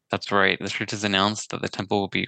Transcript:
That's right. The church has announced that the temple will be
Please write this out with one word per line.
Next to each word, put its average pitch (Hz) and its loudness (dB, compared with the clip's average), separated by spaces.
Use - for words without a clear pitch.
That's - -4
right. 98 4
The 95 -6
church - -6
has 107 -4
announced 101 2
that - -6
the - -2
temple 107 -2
will 98 0
be 95 -4